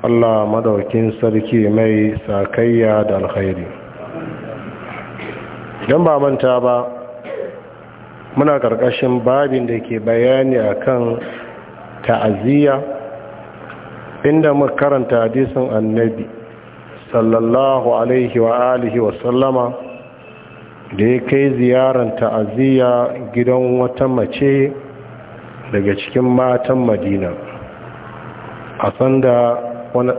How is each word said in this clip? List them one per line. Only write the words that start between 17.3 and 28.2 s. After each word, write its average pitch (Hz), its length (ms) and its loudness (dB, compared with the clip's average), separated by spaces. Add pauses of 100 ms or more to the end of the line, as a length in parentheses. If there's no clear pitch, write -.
alaihi 123 400 0
wa 123 400 2
alihi 120 240 0
wa 107 120 2 (120)
sallama 127 480 2 (1300)
da 101 60 4
ya 123 200 4
kai 139 320 2
ziyaran 123 640 2
ta'aziyya 123 1120 2
gidan 123 480 2
wata 123 260 0
mace 135 640 2 (1040)
daga 101 240 2
cikin 127 320 0
matan 127 560 2
Madina, 98 480 0 (1500)